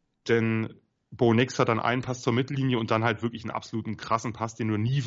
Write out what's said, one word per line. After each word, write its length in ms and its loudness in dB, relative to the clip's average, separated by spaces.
denn 460 2
Bo 240 4
Nix 240 2
hat 120 4
dann 100 2
einen 220 0
Pass 200 -6
zur 120 0
Mittellinie 440 0
und 140 -2
dann 140 4
halt 180 0
wirklich 220 -6
einen 60 -8
absoluten 440 -6
krassen 380 -2
Pass, 220 -6
den 120 -4
du 80 0
nie, 320 0